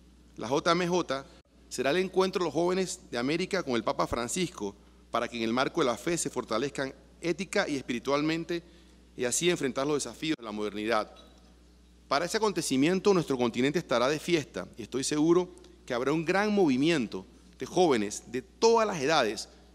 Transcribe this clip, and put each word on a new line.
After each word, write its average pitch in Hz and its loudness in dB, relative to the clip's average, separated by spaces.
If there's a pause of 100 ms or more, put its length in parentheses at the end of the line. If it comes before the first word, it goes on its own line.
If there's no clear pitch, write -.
(380)
La 110 -6
J 160 2
M 175 2
J 156 -2 (440)
será 127 0
el 175 2
encuentro 185 0
de 175 0
los 143 -4
jóvenes 180 -2 (100)
de 120 -6
América 165 -2
con 123 0
el 113 0
Papa 156 0
Francisco, 147 -4 (340)
para 117 0
que 120 -10
en 113 -2
el 113 0
marco 143 0
de 135 2
la 117 0
fe 170 -4
se 143 -6
fortalezcan 135 -4 (280)
ética 170 -2
y 147 -4
espiritualmente, 151 -2 (560)
y 123 -2
así 160 0
enfrentar 139 -2
los 147 -2
desafíos 147 -6
de 120 -18
la 110 -10
modernidad. 107 -2 (960)
Para 143 0
ese 196 -2
acontecimiento, 180 2
nuestro 143 2
continente 123 0
estará 123 2
de 151 0
fiesta, 139 -4 (100)
y 110 -10
estoy 131 -6
seguro 170 2 (300)
que 127 -6
habrá 131 0
un 160 -2
gran 202 2
movimiento 139 2 (320)
de 131 -10
jóvenes 123 2
de 123 -6
todas 226 4
las 190 -4
edades 131 2 (260)